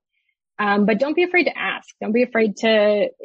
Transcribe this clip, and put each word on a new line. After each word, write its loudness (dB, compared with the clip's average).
Um, 2
but 2
don't -2
be 2
afraid -2
to -4
ask. -4
Don't -6
be 2
afraid -2
to 2